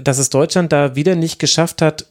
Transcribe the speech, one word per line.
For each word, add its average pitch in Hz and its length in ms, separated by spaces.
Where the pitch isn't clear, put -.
dass 131 140
es 135 140
Deutschland 160 420
da 143 220
wieder 160 220
nicht 165 220
geschafft - 440
hat, 156 280